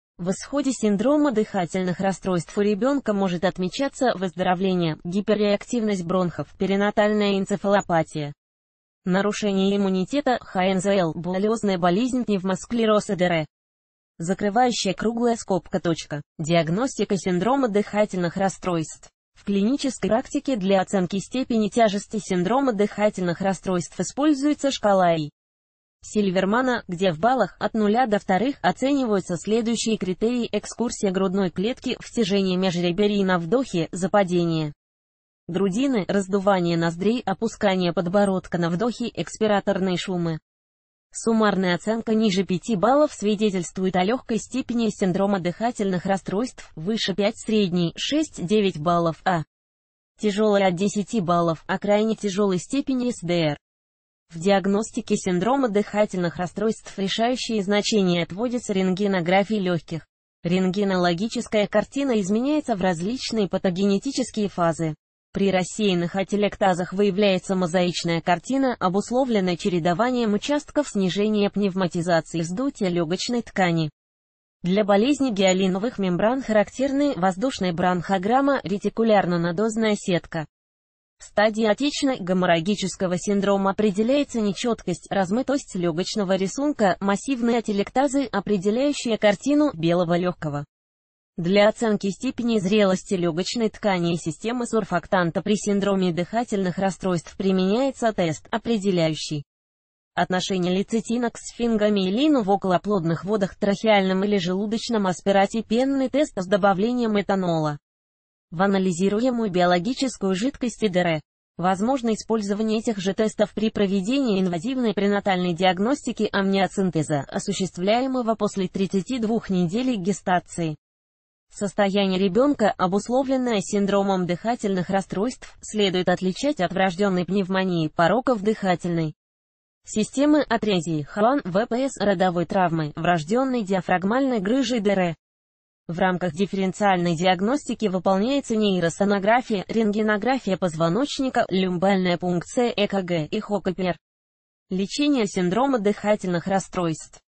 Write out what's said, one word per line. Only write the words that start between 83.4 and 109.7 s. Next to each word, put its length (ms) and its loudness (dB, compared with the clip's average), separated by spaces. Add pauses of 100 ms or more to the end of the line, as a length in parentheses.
определяется 720 0
нечёткость, 680 -4
размытость 640 -2
лёгочного 640 -2
рисунка, 640 0
массивные 600 0
ателектазы, 640 0
определяющие 920 0
картину 560 2
белого 440 2
лёгкого. 480 -4 (720)
Для 320 4
оценки 400 0
степени 500 -2
зрелости 540 2
лёгочной 560 -2
ткани 440 -2
и 40 -2
системы 500 -6
сурфактанта 760 0
при 140 0
синдроме 560 0
дыхательных 640 -2
расстройств 600 -2
применяется 720 0
тест, 400 -2
определяющий 920 -2 (680)
отношение 640 0
лецитина 540 -2
к 60 -16
сфингомиелину 1080 2
в 60 -2
околоплодных 760 0
водах, 320 -2
трахеальном 720 2
или 120 2
желудочном 680 -2
аспирате, 560 2
пенный 460 0
тест 260 0
с 100 -4
добавлением 760 2
этанола 580 0 (760)
в 100 -2
анализируемую 880 0
биологическую 880 0